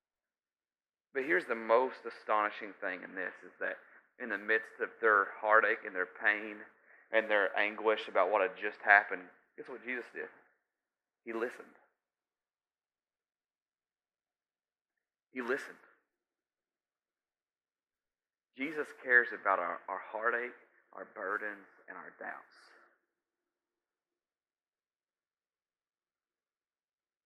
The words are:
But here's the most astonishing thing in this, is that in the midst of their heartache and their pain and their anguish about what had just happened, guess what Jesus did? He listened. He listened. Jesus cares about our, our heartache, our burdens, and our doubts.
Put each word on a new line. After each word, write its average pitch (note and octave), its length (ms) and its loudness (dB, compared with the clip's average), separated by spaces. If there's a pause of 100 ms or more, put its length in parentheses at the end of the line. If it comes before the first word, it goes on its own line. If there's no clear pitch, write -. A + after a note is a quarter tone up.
(1120)
But C3 120 -2
here's D#3+ 220 0
the B2 100 -2
most A#2 500 2
astonishing G#2+ 720 -4
thing F#2 220 -6
in F#2 140 -14
this, F#2 180 -6 (100)
is F2+ 140 -20
that F#2+ 200 -6 (400)
in A#2+ 100 -8
the G#2 100 -4
midst G#2+ 420 -2
of G#2+ 100 -4 (100)
their G#2+ 400 6
heartache A2 440 4
and G#2 100 -10
their F2+ 120 -2
pain G#2+ 500 -2 (540)
and A2 180 2
their G#2 300 2
anguish G#2+ 500 0
about F#2+ 220 4
what G#2 120 4
had F#2 140 0
just G#2 260 -8
happened, G2+ 460 4 (280)
guess D3 120 -16
what A#2+ 160 -12
Jesus B2 200 -8 (100)
did? E2 140 -8 (960)
He A#2 80 -12
listened. - 440 -8 (3500)
He B2+ 80 -10
listened. A#2+ 360 -6 (2750)
Jesus D3 300 -6 (140)
cares B2 300 6
about G2 260 2
our, F2 300 -4
our F#2+ 140 -6 (100)
heartache, A#2+ 400 -2 (400)
our F#2+ 220 -16
burdens, G#2 520 -8 (220)
and F#2 80 -14
our E2+ 220 -18
doubts. - 380 -14 (4000)